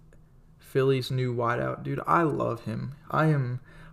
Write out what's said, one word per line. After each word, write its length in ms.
Philly's 520
new 240
wideout. 500
Dude, 220
I 180
love 420
him. 300
I 180
am, 340